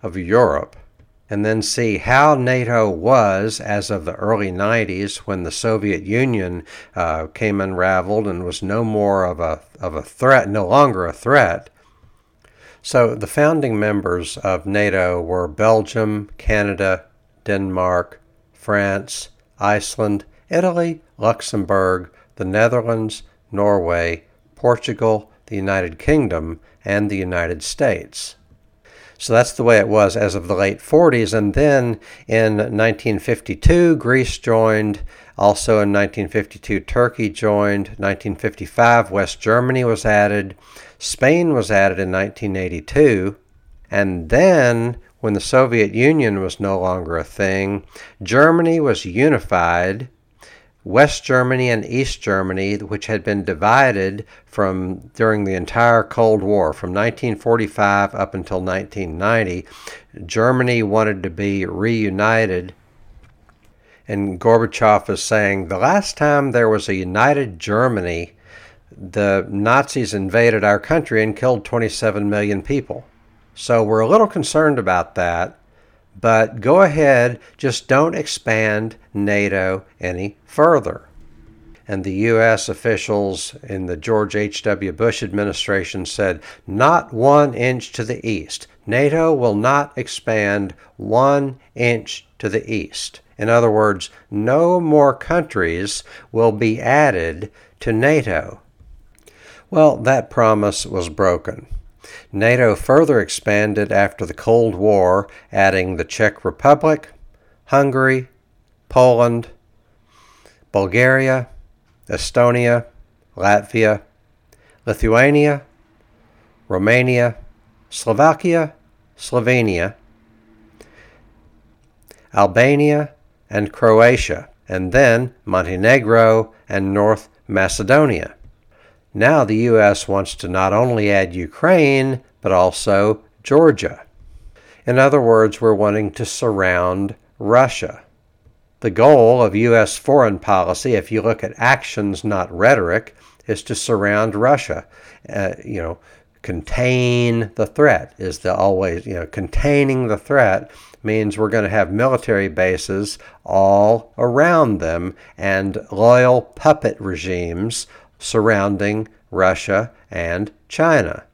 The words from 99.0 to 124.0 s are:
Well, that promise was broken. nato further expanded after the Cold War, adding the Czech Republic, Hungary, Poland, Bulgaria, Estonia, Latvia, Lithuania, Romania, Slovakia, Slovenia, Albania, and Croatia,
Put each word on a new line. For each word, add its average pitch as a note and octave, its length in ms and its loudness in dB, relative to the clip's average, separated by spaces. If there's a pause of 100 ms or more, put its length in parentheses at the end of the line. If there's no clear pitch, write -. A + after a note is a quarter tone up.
Well, D#3 280 4
that B2 340 0
promise G#2+ 540 0
was F2+ 240 -6
broken. F2 580 -4 (640)
nato A2+ 440 2
further C#3 440 2
expanded G#2 720 -2
after G2 340 0
the E2 80 -10
Cold A2+ 420 0
War, G2 520 2 (240)
adding F#2+ 440 0
the E2+ 80 -6
Czech - 400 -2
Republic, D3 640 2 (560)
Hungary, C3 640 0 (600)
Poland, A#2+ 600 4 (1200)
Bulgaria, B2+ 760 2 (640)
Estonia, A#2+ 760 0 (500)
Latvia, G#2 640 2 (840)
Lithuania, C#3 800 2 (1040)
Romania, A#2+ 680 0 (540)
Slovakia, D#3 840 0 (440)
Slovenia, A2+ 800 -2 (2500)
Albania, C#3+ 800 2 (380)
and G#2 220 -4
Croatia, A#2 800 4 (180)